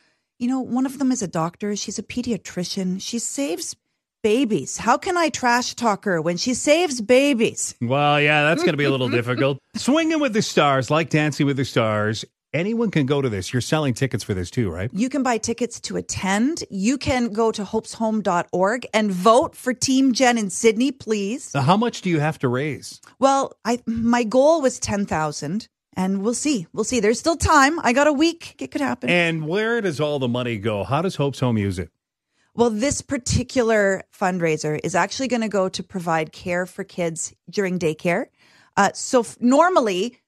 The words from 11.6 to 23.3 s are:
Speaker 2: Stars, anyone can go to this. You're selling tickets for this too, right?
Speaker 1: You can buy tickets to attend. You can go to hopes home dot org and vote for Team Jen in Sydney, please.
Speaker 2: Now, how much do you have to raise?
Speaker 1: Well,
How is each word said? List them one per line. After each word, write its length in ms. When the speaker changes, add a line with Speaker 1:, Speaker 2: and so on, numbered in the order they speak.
Speaker 2:
Stars, 600
anyone 360
can 160
go 140
to 80
this. 240
You're 100
selling 320
tickets 280
for 120
this 160
too, 200
right? 220
Speaker 1:
You 160
can 160
buy 140
tickets 420
to 160
attend. 760
You 280
can 340
go 200
to 120
hopes 300
home 280
dot 300
org 420
and 160
vote 460
for 180
Team 380
Jen 260
in 120
Sydney, 420
please. 600
Speaker 2:
Now, 80
how 140
much 260
do 80
you 100
have 200
to 80
raise? 520
Speaker 1:
Well, 340